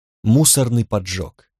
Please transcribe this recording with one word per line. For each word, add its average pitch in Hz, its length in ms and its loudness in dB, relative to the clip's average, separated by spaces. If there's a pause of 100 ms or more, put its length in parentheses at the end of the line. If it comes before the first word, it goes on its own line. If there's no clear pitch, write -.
(240)
Мусорный 120 600 2
поджог, 92 640 -10 (100)